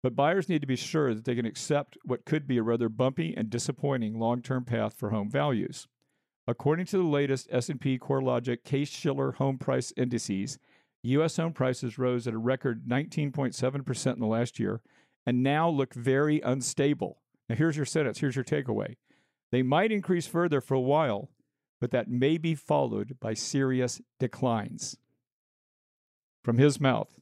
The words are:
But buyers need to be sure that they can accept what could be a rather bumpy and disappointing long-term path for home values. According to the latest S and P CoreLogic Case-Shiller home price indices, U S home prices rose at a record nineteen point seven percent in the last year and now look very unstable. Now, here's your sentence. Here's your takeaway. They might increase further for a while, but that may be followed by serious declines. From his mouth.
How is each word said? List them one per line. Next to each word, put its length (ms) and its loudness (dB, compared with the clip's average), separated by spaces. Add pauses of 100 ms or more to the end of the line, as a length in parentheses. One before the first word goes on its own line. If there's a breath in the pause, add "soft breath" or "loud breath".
But 100 0
buyers 360 2
need 100 2
to 60 -8
be 100 0
sure 380 0
that 100 -8
they 100 -2
can 120 -2
accept 580 -4
what 220 -4
could 200 -2
be 120 2
a 40 2
rather 280 2
bumpy 440 -2
and 160 -4
disappointing 720 -2
long-term 440 -2
path 300 -2
for 140 -6
home 220 -2
values. 580 -2 (580)
According 400 0
to 120 0
the 60 4
latest 460 0
S 200 0
and 100 -4
P 180 0
CoreLogic 680 0
Case-Shiller 680 -2
home 260 0
price 380 -2
indices, 640 -2 (460 soft breath)
U 200 4
S 140 -2
home 160 -2
prices 440 -2
rose 300 0
at 60 -4
a 40 -4
record 480 -2
nineteen 460 -2
point 220 -2
seven 280 -2
percent 340 -2
in 40 -6
the 60 0
last 340 0
year 220 -2 (420 soft breath)
and 180 2
now 280 2
look 240 0
very 480 2
unstable. 800 0 (260)
Now, 80 -2
here's 220 2
your 80 -2
sentence. 320 0
Here's 180 0
your 80 -2
takeaway. 520 -2 (560)
They 100 4
might 280 4
increase 360 0
further 340 2
for 140 -2
a 60 4
while, 500 2 (500)
but 120 -2
that 180 0
may 260 2
be 180 0
followed 680 -2
by 120 -4
serious 680 0 (180)
declines. 800 -2 (1500)
From 140 2
his 200 6
mouth. 300 2 (140)